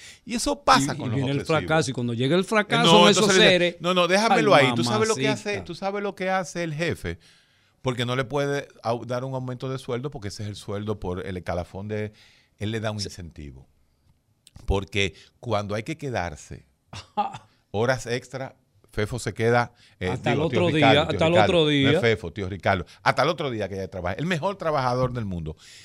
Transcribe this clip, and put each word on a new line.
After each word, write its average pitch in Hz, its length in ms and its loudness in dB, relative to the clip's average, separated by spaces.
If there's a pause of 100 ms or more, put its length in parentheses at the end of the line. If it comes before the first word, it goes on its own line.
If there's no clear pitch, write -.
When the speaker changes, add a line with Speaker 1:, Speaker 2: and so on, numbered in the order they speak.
(260)
Speaker 1:
Y 233 100 -8
eso 285 280 -2
pasa 269 320 4
Speaker 2:
Y, - 20 -10
Speaker 1:
con - 100 -6
Speaker 2:
y - 20 -4
Speaker 1:
los 214 60 -2
Speaker 2:
viene 135 160 0
el 143 80 -2
Speaker 1:
obsesivos. 156 220 0
Speaker 2:
fracaso, 151 300 0
y - 20 -6
cuando 120 200 -2
llega 131 220 0
el 190 60 4
Speaker 1:
Eh, 185 40 -2
Speaker 2:
fracaso 202 460 2
Speaker 1:
no, 175 100 10
Speaker 2:
con 175 80 10
esos 196 140 4
Speaker 1:
entonces 196 140 4
le - 60 8
dice, 190 100 8
Speaker 2:
seres, 175 280 2
Speaker 1:
"No, 175 120 0
no, 180 140 4
déjamelo 196 480 4
Speaker 2:
ay, 139 120 8
Speaker 1:
ahí. 123 80 0
¿Tú 120 80 0
sabes 120 240 0
lo 220 80 2
que 135 120 -2
hace, 208 220 -4
Speaker 2:
mamacita. 196 160 -6
Speaker 1:
tú 170 100 -12
sabes 196 280 -6
lo 196 120 -6
que 185 140 -4
hace 180 340 -4
el 160 100 -4
jefe?" 147 460 -4 (640)
Porque 123 200 -2
no 123 120 -2
le 135 80 0
puede 143 440 -2 (140)
au-, 113 240 -4
dar 123 200 -6
un 131 100 -8
aumento 127 340 -8
de 131 80 -6
sueldo, 127 320 -6
porque 101 200 -10
ese - 120 -12
es 104 80 -8
el 101 60 -10
sueldo 104 440 -6
por 90 240 -6
el 92 140 -8
escalafón 90 500 -6
de, 107 260 -6 (440)
él 104 140 -6
le 113 80 -4
da 107 100 -4
un 107 100 -8
Speaker 2:
Sí. 92 100 -8
Speaker 1:
incentivo. 71 580 -16 (960)
Porque 98 480 0 (260)
cuando 104 360 -4
hay 110 80 -6
que 156 120 -8
quedarse 98 680 -8 (260)
Speaker 2:
<laughs> - 800 -10
Speaker 1:
horas 123 380 -2
extra, 123 480 -8 (360)
Fefo 110 280 -4
se 107 160 -6
queda, 117 360 2 (280)
eh, 90 100 -2
Speaker 2:
Hasta - 220 -2
Speaker 1:
digo, 143 140 0
Speaker 2:
el 170 40 0
Speaker 1:
tío 175 140 2
Speaker 2:
otro 170 120 2
Speaker 1:
Ricardo, - 180 6
Speaker 2:
día, 143 140 6
Speaker 1:
tío 160 40 -4
Speaker 2:
hasta 160 160 2
el 165 60 4
Speaker 1:
Ricardo, 104 100 6 (100)
Speaker 2:
otro 165 120 4
Speaker 1:
no 151 40 2
es 139 220 4
Speaker 2:
día. 156 100 2
Speaker 1:
Fefo, 110 320 0
tío 95 160 -6
Ricardo, 98 360 0 (180)
hasta 131 180 2
el 143 80 4
otro 160 220 -4
día 101 180 -4
que 98 60 -8
ya 95 120 -6
trabaja. 90 280 -6
El 147 100 -4
mejor 185 300 -4
trabajador 127 580 -2
del 120 120 -6
mundo. 85 300 -6 (300)